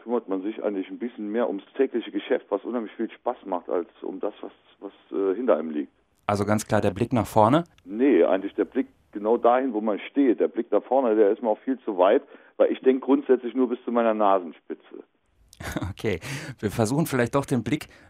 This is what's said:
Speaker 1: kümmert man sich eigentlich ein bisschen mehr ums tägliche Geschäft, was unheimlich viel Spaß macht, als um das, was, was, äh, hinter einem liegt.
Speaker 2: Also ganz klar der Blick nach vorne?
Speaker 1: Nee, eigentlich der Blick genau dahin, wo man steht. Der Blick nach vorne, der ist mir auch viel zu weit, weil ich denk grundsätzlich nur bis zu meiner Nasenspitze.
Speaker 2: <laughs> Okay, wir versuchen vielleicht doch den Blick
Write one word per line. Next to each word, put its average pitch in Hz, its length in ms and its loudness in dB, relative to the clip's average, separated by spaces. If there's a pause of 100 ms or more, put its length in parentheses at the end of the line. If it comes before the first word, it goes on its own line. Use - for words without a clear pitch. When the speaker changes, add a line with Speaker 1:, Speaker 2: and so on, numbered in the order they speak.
Speaker 1:
kümmert 113 280 -6
man 95 140 -4
sich 110 200 -8
eigentlich 95 260 -4
ein 95 80 -14
bisschen 107 320 -8
mehr 113 200 -2
ums 98 160 -8 (100)
tägliche - 340 -2
Geschäft, - 380 -4
was 101 160 -4
unheimlich 113 300 -8
viel 113 180 -8
Spaß - 240 -8 (100)
macht, 92 240 -8
als 85 200 -2 (120)
um 87 200 -10
das, 101 180 -6
was, - 140 -14 (260)
was, 98 140 -16 (180)
äh, 95 240 0
hinter 110 220 2
einem 80 140 -6
liegt. 76 200 -6 (340)
Speaker 2:
Also 104 200 0
ganz 107 200 0
klar 107 140 0
der 101 120 0
Blick 113 200 -2
nach 110 160 0
vorne? 123 380 4 (180)
Speaker 1:
Nee, 107 400 4
eigentlich 95 300 0
der - 100 -2
Blick - 240 -4 (240)
genau 107 240 0
dahin, 123 380 2
wo 107 80 -2
man 104 180 -2 (100)
steht. 135 300 2
Der 85 80 2
Blick - 240 -4
nach 101 120 0
vorne, 123 340 2
der 104 140 6
ist 113 100 -2
mir 120 80 -2
auch 107 100 0
viel 131 200 -4
zu 101 180 -8
weit, 101 240 6 (340)
weil - 160 2
ich - 80 -4
denk 131 220 4
grundsätzlich 127 540 2
nur 127 120 2
bis 120 160 -6
zu 120 80 -6
meiner 117 220 2
Nasenspitze. 98 880 -2 (580)
Speaker 2:
<laughs> - 280 -8
Okay, 98 320 -6 (380)
wir 104 120 -4
versuchen 127 340 0
vielleicht 120 300 0
doch 139 100 2
den 123 160 0
Blick 139 280 -4 (200)